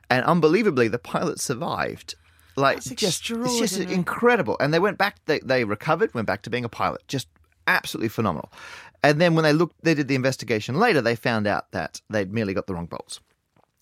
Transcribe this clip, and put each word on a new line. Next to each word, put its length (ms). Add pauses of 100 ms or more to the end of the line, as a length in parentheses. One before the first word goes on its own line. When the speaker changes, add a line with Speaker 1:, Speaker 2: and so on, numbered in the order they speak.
(100)
Speaker 1:
And 140
unbelievably, 640
the 100
pilot 420
survived. 760 (420)
Like, 180
Speaker 2:
That's 140
Speaker 1:
just, 400
it's 280
just 20 (120)
Speaker 2:
extraordinary. 220
Speaker 1:
incredible. 640
And 140
they 40
went 200
back, 180 (100)
they, 140
they 240
recovered, 500
went 120
back 160
to 80
being 140
a 40
pilot. 400
Just 200 (380)
absolutely 420
phenomenal. 420 (520)
And 180
then 140
when 100
they 80
looked, 320
they 100
did 140
the 60
investigation 640
later, 220
they 160
found 300
out 260
that 280 (100)
they'd 220
merely 220
got 120
the 80
wrong 120
bolts. 340 (600)